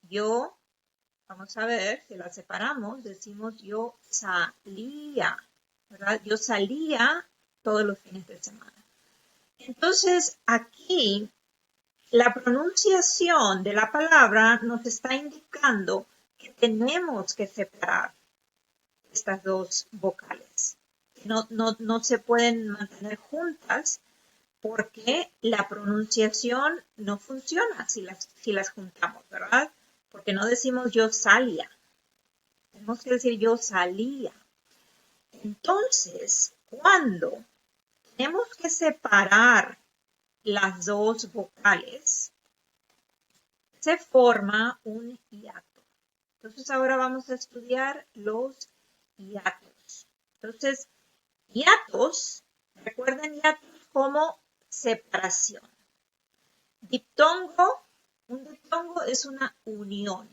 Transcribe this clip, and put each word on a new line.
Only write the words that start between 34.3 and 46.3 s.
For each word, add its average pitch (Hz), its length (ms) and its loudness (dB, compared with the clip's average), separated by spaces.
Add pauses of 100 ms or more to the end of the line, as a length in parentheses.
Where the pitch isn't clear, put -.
Entonces, 415 1120 -2 (160)
cuando 226 760 2 (720)
tenemos 339 400 -4
que - 140 -8
separar 220 1080 4 (640)
las 190 420 -2
dos 208 480 0
vocales, - 1000 -2 (1500)
se 320 160 2
forma 226 880 4
un 233 340 -12 (100)
hiato. - 540 -20 (540)